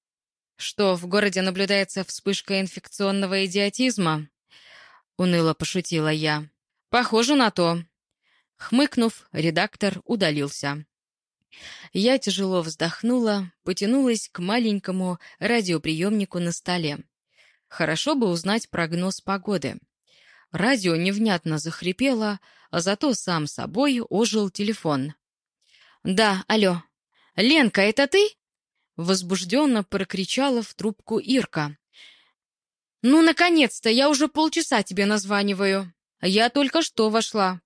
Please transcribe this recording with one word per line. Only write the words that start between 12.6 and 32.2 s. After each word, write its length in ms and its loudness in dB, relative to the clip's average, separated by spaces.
вздохнула, 920 -2
потянулась 640 0
к 80 -14
маленькому 800 -2
радиоприёмнику 1000 -2
на 140 -2
столе. 480 -4
Хорошо 400 -2
бы 140 2
узнать 420 -2
прогноз 500 -4
погоды. 600 -4
Радио 420 2
невнятно 640 0
захрипело, 800 -2
а 100 -2
зато 340 0
сам 340 -4
собой 520 -2
ожил 480 0
телефон. 680 -4
«Да, 420 2
алло. 380 2
Ленка, 460 4
это 260 4
ты?» 240 4
возбуждённо 880 0
прокричала 800 -2
в 120 -12
трубку 440 -4
Ирка. 580 -2